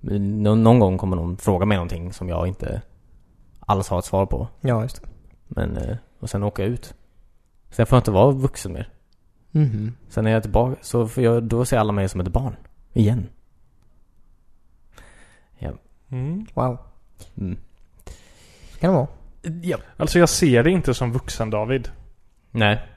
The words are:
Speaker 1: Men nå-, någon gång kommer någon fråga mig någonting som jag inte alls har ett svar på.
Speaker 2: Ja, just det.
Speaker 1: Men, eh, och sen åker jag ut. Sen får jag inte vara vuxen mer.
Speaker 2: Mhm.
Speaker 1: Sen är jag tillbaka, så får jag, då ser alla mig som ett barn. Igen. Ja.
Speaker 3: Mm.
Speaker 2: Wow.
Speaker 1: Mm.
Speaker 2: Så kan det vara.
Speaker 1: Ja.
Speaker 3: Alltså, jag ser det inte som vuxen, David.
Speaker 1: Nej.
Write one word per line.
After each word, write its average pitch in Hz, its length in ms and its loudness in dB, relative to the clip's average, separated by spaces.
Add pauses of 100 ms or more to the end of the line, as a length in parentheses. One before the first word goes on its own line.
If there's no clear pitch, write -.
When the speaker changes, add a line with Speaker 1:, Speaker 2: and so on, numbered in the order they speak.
Speaker 1:
Men 101 420 -2
nå-, 107 120 4
någon 113 240 8
gång 95 180 4
kommer 92 180 -2
någon 87 220 -4
fråga 95 280 2
mig 104 120 2
någonting 85 360 -6
som 90 160 -10
jag 87 180 -4
inte - 340 -8 (800)
alls - 300 -2
har 90 100 0
ett - 60 -6
svar 98 200 0
på. 117 220 -4 (140)
Speaker 2:
Ja, 120 200 0
just - 200 -8
det. - 60 -14 (400)
Speaker 1:
Men, - 300 -6
eh, - 200 -6 (220)
och 113 100 -10
sen 101 140 -4
åker 104 200 -4
jag 107 80 -2
ut. - 220 -10 (760)
Sen - 160 2
får 131 100 4
jag 123 60 8
inte - 100 0
vara 127 200 6
vuxen 131 420 -4
mer. - 160 -10 (600)
Speaker 2:
Mhm. 117 420 0 (160)
Speaker 1:
Sen - 180 -2
är 110 40 4
jag 113 120 4
tillbaka, 113 380 0
så 120 260 0
får 123 160 -2
jag, 117 200 4
då 117 220 0
ser 120 120 0
alla 107 140 2
mig 98 180 0
som 90 120 -4
ett 90 60 -2
barn. 117 280 -2 (380)
Igen. 113 340 2 (2250)
Ja. - 120 -10 (420)
Speaker 3:
Mm. 151 420 -8
Speaker 2:
Wow. 123 240 -4 (600)
Speaker 1:
Mm. 92 200 -6 (1160)
Speaker 2:
Så - 60 -18
kan 165 100 2
det 190 60 4
vara. 143 120 0 (540)
Speaker 1:
Ja. 170 160 -4 (200)
Speaker 3:
Alltså, 151 220 2
jag 170 100 8
ser 120 340 4
det 165 80 4
inte 165 220 0
som 120 200 -2
vuxen, 117 360 -4
David. 113 400 -2 (600)
Speaker 1:
Nej. 107 300 2 (160)